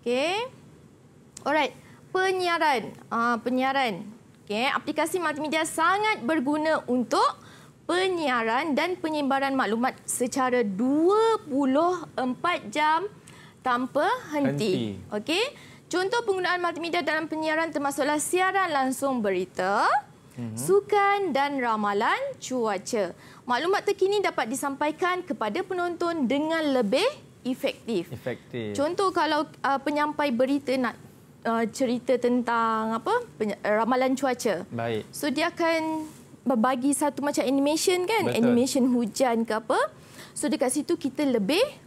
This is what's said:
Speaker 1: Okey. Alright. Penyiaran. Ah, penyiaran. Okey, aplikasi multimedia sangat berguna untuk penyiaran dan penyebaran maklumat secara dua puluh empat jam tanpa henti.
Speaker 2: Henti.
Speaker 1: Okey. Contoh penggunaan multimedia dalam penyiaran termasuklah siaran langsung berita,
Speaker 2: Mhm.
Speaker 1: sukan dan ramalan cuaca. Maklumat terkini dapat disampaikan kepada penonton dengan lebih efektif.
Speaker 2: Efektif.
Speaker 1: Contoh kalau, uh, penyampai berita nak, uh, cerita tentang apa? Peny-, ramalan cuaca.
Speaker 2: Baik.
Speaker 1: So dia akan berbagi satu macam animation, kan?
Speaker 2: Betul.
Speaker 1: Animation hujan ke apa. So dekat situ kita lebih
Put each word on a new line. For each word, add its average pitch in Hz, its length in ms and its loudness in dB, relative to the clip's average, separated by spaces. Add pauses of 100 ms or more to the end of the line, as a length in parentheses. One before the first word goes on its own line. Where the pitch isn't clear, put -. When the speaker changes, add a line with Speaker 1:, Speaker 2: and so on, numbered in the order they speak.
Speaker 1:
Okey. 330 480 -2 (960)
Alright. 277 320 0 (320)
Penyiaran. 339 800 2 (240)
Ah, 233 240 2
penyiaran. 254 640 0 (400)
Okey, 214 240 -2
aplikasi 311 560 -2
multimedia 311 400 -2
sangat 370 640 0
berguna 302 640 0
untuk 254 480 2 (480)
penyiaran 302 880 0
dan 339 240 0
penyebaran 277 560 0
maklumat 233 400 0 (160)
secara 247 560 0
dua 320 800 4
puluh 294 720 2
empat 262 560 -4
jam 311 320 2 (560)
tanpa 254 480 0 (240)
henti. 143 640 0
Speaker 2:
Henti. 92 160 -14
Speaker 1:
Okey. 302 300 0 (420)
Contoh 392 400 -2
penggunaan 359 400 0
multimedia 330 400 -2
dalam 311 240 -2
penyiaran 311 400 0
termasuklah 285 480 0
siaran 370 560 0
langsung 262 480 0
berita, 196 640 0 (480)
Speaker 2:
Mhm. 113 240 -8
Speaker 1:
sukan 403 720 2
dan 277 320 0
ramalan 220 560 2 (240)
cuaca. 208 720 -2 (340)
Maklumat 320 400 0
terkini 392 320 2
dapat 320 320 0
disampaikan 302 720 -2
kepada 226 400 -4
penonton 339 640 -2
dengan 302 320 0 (160)
lebih 254 320 2 (400)
efektif. 226 640 -4
Speaker 2:
Efektif. 117 640 -8
Speaker 1:
Contoh 349 400 0
kalau, 311 320 0 (160)
uh, 269 160 2
penyampai 294 560 -2
berita 262 400 0
nak, 247 240 -2 (480)
uh, 226 240 0
cerita 247 480 0
tentang 226 800 0
apa? 453 240 0 (160)
Peny-, 214 240 -2
ramalan 254 560 2
cuaca. 240 480 -2
Speaker 2:
Baik. 117 480 -4
Speaker 1:
So 294 160 -2
dia 311 160 0
akan 320 640 -2 (320)
berbagi 254 480 2
satu 285 320 -2
macam 294 240 -2
animation, 302 560 2
kan? 403 240 0
Speaker 2:
Betul. 240 80 0
Speaker 1:
Animation 240 560 4
hujan 233 560 2
ke 214 80 0
apa. 254 240 0 (560)
So 294 160 -2
dekat 254 240 0
situ 311 240 -2
kita 294 240 -2
lebih 262 400 2 (240)